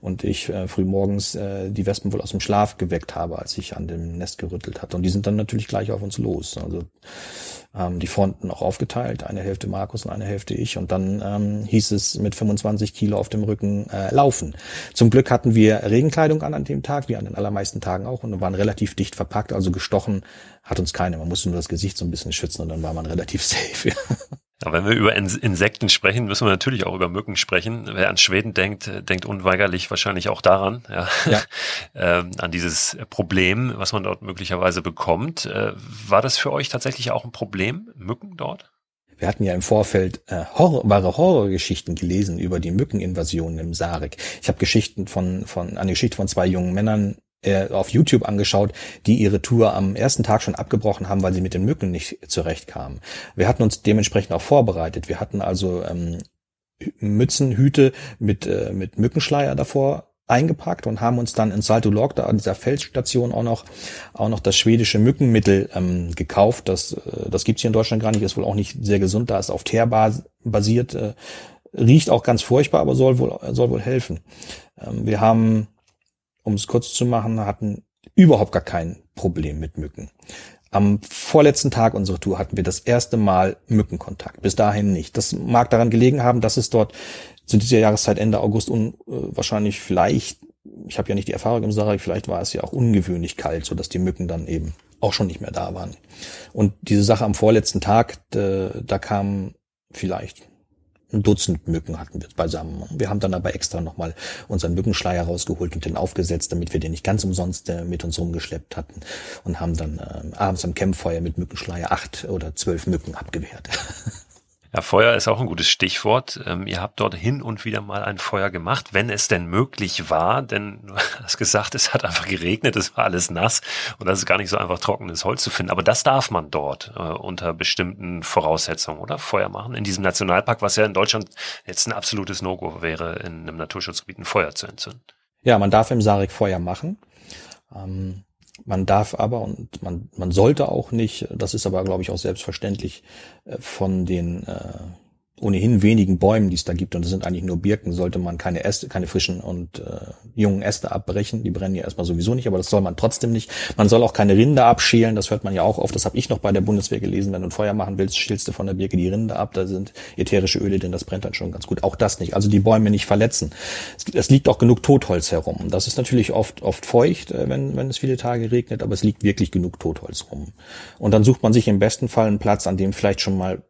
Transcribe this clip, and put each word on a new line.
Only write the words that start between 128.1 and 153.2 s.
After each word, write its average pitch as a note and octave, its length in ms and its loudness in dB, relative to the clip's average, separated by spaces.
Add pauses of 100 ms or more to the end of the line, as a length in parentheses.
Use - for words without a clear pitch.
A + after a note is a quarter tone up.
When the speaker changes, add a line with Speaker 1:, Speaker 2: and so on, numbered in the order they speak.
Speaker 2:
Voraussetzungen, D#2+ 760 -2
oder? F2 180 -8
Feuer G2 320 -2
machen G#2 240 -10
in A2 120 -6
diesem G2 180 -4
Nationalpark, F#2+ 580 0
was G2+ 140 0
ja G#2+ 100 4
in G#2 80 -4
Deutschland G#2 360 0 (360)
jetzt - 220 -2
ein A2 60 -6
absolutes G2 480 -6
No-Go F#2 400 -6
wäre, E2 380 -4
in D#2+ 280 -12
einem D#2+ 80 -12
Naturschutzgebiet F2 640 -10
ein E2 60 -12
Feuer E2 280 0
zu - 140 -8
entzünden. - 340 -14 (420)
Speaker 1:
Ja, A#2+ 160 6
man G2+ 120 4
darf A2 200 4
im A#2+ 100 2
Sarek G2+ 300 2
Feuer F#2+ 280 0
machen. F#2 380 -6 (760)
Ähm, F#2+ 520 -8 (400)
man F#2+ 220 -2
darf G2+ 260 2
aber A2 280 -2
und - 420 -10
man, F2 340 -8
man F2+ 140 -2
sollte B2+ 380 6
auch - 220 -2
nicht, A2+ 400 -2
das - 220 -4
ist G#2+ 140 -2
aber, F#2 160 0
glaube F#2 180 -2
ich, F2+ 80 -6
auch F#2 80 -4
selbstverständlich, - 840 -6 (420)
äh, - 140 -10
von F#2 480 -2
den, F2 400 -2
äh, F2+ 320 -10 (600)
ohnehin G2+ 440 4
wenigen G2+ 340 6
Bäumen, G2+ 320 4
die F2 60 0
es E2+ 80 -4
da F2+ 100 -4
gibt, F2 220 -4
und E2+ 100 -2
es F2 60 -2
sind F#2+ 120 -4
eigentlich F2 200 -4
nur F2+ 140 -2
Birken, G2 360 0
sollte F2+ 240 -2
man F2 220 -4
keine F2 240 -4
Äste, - 240 -2
keine - 180 -4
frischen F2+ 340 -2
und, F2 380 -8
äh, - 220 -10 (340)
jungen G2+ 300 2
Äste - 280 -4
abbrechen. G#2 520 -4
Die G2 80 -2
brennen F#2+ 240 -4
ja F2 80 -4
erstmal - 240 -6
sowieso F2 260 0
nicht, B2 140 -2
aber F#2+ 100 0
das F#2 140 -2
soll G#2 100 4
man E2+ 160 -2
trotzdem A#2 360 0